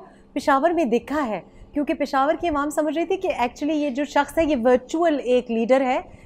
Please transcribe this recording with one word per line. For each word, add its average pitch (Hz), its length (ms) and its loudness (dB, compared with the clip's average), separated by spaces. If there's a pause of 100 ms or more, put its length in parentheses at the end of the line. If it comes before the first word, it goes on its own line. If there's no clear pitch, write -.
(340)
पेशावर 294 400 2
में 320 160 0
देखा 247 320 -2
है, 214 220 -4 (300)
क्योंकि 294 200 -2
पेशावर 277 420 0
की 339 120 -4
आवाम 294 220 -2
समझ 302 260 -2
रही 330 100 0
थी 370 120 -2
कि 381 100 -4
actually 262 440 -2
ये 294 200 0
जो 277 140 -4
शख्स 277 320 -2
है 330 80 2
ये 294 100 2
वर्चुअल 254 640 2
एक 240 320 0
लीडर 240 300 2
है, 269 220 -2 (220)